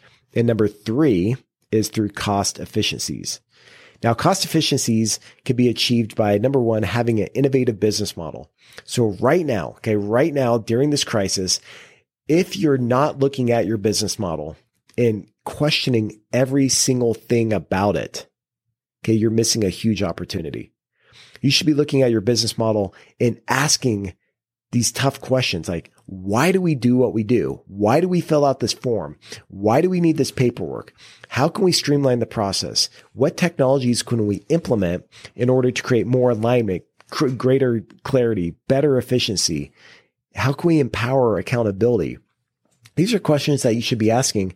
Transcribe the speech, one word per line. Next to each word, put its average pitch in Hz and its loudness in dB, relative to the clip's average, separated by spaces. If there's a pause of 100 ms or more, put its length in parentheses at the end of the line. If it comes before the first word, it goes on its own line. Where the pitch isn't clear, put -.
(340)
And 120 2
number 107 2
three 117 0 (360)
is 110 0
through 107 -2
cost - -4
efficiencies. - -6 (640)
Now, 113 2
cost 190 0
efficiencies 117 0 (260)
can 123 0
be 123 4
achieved 113 0
by, 104 2
number 131 2
one, 113 2
having 113 0
an 95 -2
innovative 127 2
business 104 -2
model. - -14 (340)
So 107 -2
right 156 2
now, 92 -4
okay, 107 -2
right 117 0
now 123 0
during 120 0
this 143 0
crisis, 95 -2 (640)
if 170 0
you're 143 0
not 127 0
looking 135 0
at 113 2
your 113 -2
business 101 -2
model 78 -6 (420)
and 113 0 (160)
questioning 123 -2 (120)
every 131 2
single 123 2
thing 113 0
about 95 0
it, - -8 (800)
okay, 113 2
you're 110 2
missing 113 0
a 95 0
huge 101 -2
opportunity. 82 -8 (640)
You 139 2
should 156 0
be 151 4
looking 139 2
at 123 4
your 110 2
business 113 -2
model 107 0 (260)
and 120 0
asking 120 -2 (560)
these 120 0
tough 131 -4
questions 120 -2
like, 85 -8 (160)
"Why 101 0
do 190 2
we 165 0
do 123 2
what 117 2
we 110 -2
do? 98 0
Why 101 2
do 185 0
we 180 0
fill 151 2
out 135 0
this 120 -2
form? 95 -6 (300)
Why 107 2
do 180 2
we 180 0
need 160 4
this 135 0
paperwork? 85 -4 (360)
How 135 0
can 208 -2
we 180 4
streamline 139 0
the 110 -2
process? 92 -4 (240)
What 139 0
technologies 131 0
can 110 -2
we 98 -4
implement 98 0 (300)
in 123 0
order 127 2
to - -6
create 110 0
more 123 2
alignment, 113 0 (260)
cr-, 147 -2
greater 127 0 (180)
clarity, 110 0 (120)
better 139 2
efficiency? 98 -2 (640)
How 131 -2
can 170 -2
we 165 4
empower 120 0
accountability?" 98 0 (800)
These 202 2
are 190 0
questions 147 0
that 113 2
you 120 -2
should 113 -2
be 107 4
asking 107 0